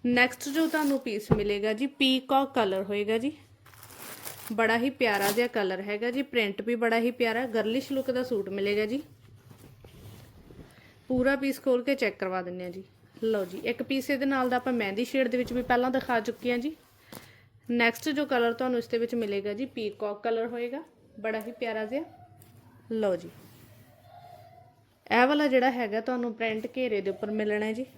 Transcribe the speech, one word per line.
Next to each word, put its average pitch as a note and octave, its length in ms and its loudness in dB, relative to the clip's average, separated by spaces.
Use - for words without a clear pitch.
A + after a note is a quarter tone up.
ਨੈਕਸਟ B3 440 4
ਜੋ D#4 180 2
ਤੁਹਾਨੂੰ C#4+ 320 2
ਪੀਸ G#3+ 320 -4
ਮਿਲੇਗਾ G#3 420 2
ਜੀ B3+ 220 -2
ਪੀਕੌਕ C4+ 600 2
ਕਲਰ F#3+ 280 2
ਹੋਏਗਾ G#3 340 0
ਜੀ। C4+ 140 -2
ਬੜਾ A3 240 4
ਹੀ B3+ 140 2
ਪਿਆਰਾ G3+ 400 2
ਜਿਹਾ A#3+ 180 2
ਕਲਰ F#3+ 320 0
ਹੈਗਾ G#3 300 -2
ਜੀ, C4+ 120 -2
ਪ੍ਰਿੰਟ G#3 380 0
ਵੀ A#3 160 0
ਬੜਾ A3+ 220 2
ਹੀ A#3+ 140 2
ਪਿਆਰਾ, A#3+ 340 0
ਗਰਲਿਸ਼ A3+ 440 0
ਲੁੱਕ C4 200 0
ਦਾ B3 120 0
ਸੂਟ G3+ 260 -2
ਮਿਲੇਗਾ G3+ 360 0
ਜੀ। B3+ 160 -4
ਪੂਰਾ B3+ 260 4
ਪੀਸ C4+ 260 -2
ਖੋਲ B3 220 2
ਕੇ C#4 120 2
ਚੈੱਕ G#3 240 -2
ਕਰਵਾ F#3 220 -2
ਦਿੰਦੇ F3+ 220 -8
ਹਾਂ F3 80 -8
ਜੀ। F#3+ 120 -14
ਲਓ G#3+ 220 0
ਜੀ, F3+ 140 -10
ਇੱਕ A#3 240 -4
ਪੀਸ C4+ 260 -2
ਇਹਦੇ C#4 160 0
ਨਾਲ C4 240 2
ਦਾ B3+ 60 2
ਆਪਾਂ B3 180 0
ਮਹਿੰਦੀ G#3+ 320 0
ਸ਼ੇਡ C4 220 2
ਦੇ A#3+ 100 0
ਵਿੱਚ B3 160 -2
ਵੀ B3 100 0
ਪਹਿਲਾਂ B3 280 2
ਦਿਖਾ B3+ 300 0
ਚੁੱਕੇ A#3+ 300 -4
ਹਾਂ A#3+ 60 2
ਜੀ। D4+ 180 -4
ਨੈਕਸਟ A#3 380 2
ਜੋ C#4+ 160 0
ਕਲਰ A#3 280 2
ਤੁਹਾਨੂੰ B3 260 0
ਇਸ A#3 80 -6
ਦੇ A#3 100 -2
ਵਿੱਚ A#3 180 0
ਮਿਲੇਗਾ G3+ 380 -2
ਜੀ B3 140 -4
ਪੀਕੌਕ G#3 560 -6
ਕਲਰ A3+ 240 0
ਹੋਏਗਾ, A#3+ 340 -6
ਬੜਾ A3 220 -4
ਹੀ A3+ 120 -10
ਪਿਆਰਾ A3 320 -4
ਜਿਹਾ। C4+ 180 -4
ਲਓ G#3 240 2
ਜੀ, E3+ 140 -10
ਇਹ A#3+ 160 6
ਵਾਲਾ D4 200 4
ਜਿਹੜਾ B3+ 240 6
ਹੈਗਾ A3+ 300 -2
ਤੁਹਾਨੂੰ A#3+ 320 -2
ਪ੍ਰਿੰਟ A3 340 -4
ਘੇਰੇ A3 240 0
ਦੇ F#3+ 100 -2
ਉੱਪਰ G#3 220 -6
ਮਿਲਣਾ G#3 320 0
ਹੈ A3 80 -2
ਜੀ। B3+ 120 -6